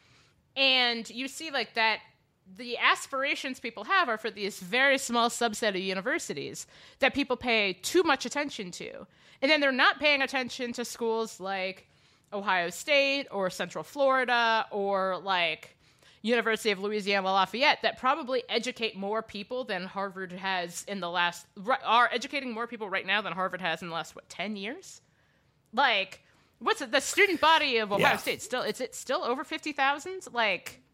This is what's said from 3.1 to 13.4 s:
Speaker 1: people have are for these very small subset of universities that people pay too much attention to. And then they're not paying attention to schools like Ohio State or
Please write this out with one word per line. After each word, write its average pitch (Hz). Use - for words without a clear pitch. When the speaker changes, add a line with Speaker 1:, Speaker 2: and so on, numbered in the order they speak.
Speaker 1:
people 226
have 339
are 214
for 220
these 208
very 262
small 240
subset 226
of 190
universities 185
that 254
people 262
pay 220
too -
much 294
attention 240
to. -
And 277
then 302
they're 277
not 285
paying 285
attention 254
to 240
schools 226
like 190
Ohio 185
State 277
or 185